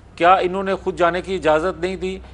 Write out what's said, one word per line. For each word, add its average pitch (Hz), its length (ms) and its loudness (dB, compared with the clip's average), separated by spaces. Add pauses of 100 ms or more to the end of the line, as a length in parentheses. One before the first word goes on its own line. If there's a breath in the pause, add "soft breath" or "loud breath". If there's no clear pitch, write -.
(180 loud breath)
क्या 180 200 6
इन्होंने 190 360 -2
खुद 185 220 -6
जाने 170 260 2
की 185 120 -6
इजाज़त 156 480 0
नहीं 185 140 -4
दी, 185 260 -8 (120)